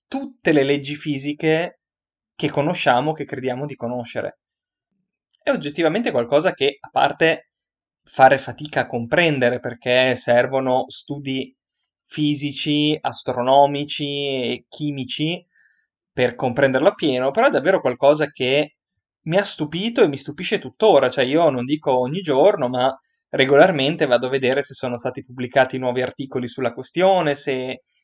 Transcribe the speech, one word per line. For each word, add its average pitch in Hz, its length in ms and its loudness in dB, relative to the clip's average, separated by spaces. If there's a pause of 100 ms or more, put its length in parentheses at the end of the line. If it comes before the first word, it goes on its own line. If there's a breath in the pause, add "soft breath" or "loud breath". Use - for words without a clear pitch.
tutte 269 460 -4
le 143 100 4
leggi 143 320 -2
fisiche 151 840 -4 (580)
che 147 140 -4
conosciamo, 147 600 0
che 151 120 -12
crediamo 127 400 -8
di 139 80 -10
conoscere. 120 680 -10 (1000)
È - 80 -4
oggettivamente 170 640 -2
qualcosa 143 420 0
che, - 260 -2
a - 120 -20
parte 139 580 0 (540)
fare 135 340 4
fatica 135 440 -6
a 123 60 -4
comprendere, 123 720 0
perché 127 560 0
servono 127 720 0
studi 135 640 -8 (520)
fisici, 147 960 -2
astronomici 139 1040 0
e 135 640 -4
chimici 151 720 -6 (720)
per 120 220 0
comprenderlo 131 540 0
appieno, 135 420 0
però 233 160 2
è 302 40 0
davvero 165 300 2
qualcosa 143 460 2
che 139 500 -2 (460)
mi 160 140 0
ha 202 60 4
stupito 190 600 -2
e 180 40 6
mi 139 100 -4
stupisce 156 420 -6
tuttora. 160 500 4
Cioè, 139 160 0
io 156 240 2
non 127 160 -2
dico 143 320 0
ogni 135 240 -2
giorno, 151 480 2
ma 127 260 0 (340)
regolarmente 143 760 4
vado 127 220 2
a - 20 -6
vedere 131 320 0
se - 140 -8
sono 123 200 -6
stati 127 280 -8
pubblicati 127 560 0
nuovi 127 240 -2
articoli 127 440 -6
sulla 120 260 -4
questione, 170 600 2
se 131 480 -6 (220)